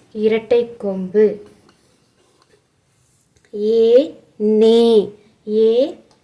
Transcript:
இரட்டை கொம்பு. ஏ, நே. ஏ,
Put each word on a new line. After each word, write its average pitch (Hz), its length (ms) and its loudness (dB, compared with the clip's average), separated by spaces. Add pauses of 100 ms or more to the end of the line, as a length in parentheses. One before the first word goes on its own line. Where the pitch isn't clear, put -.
(140)
இரட்டை 226 640 -4
கொம்பு. 196 640 -4 (2250)
ஏ, 226 580 2 (240)
நே. 220 680 2 (400)
ஏ, 226 480 0 (260)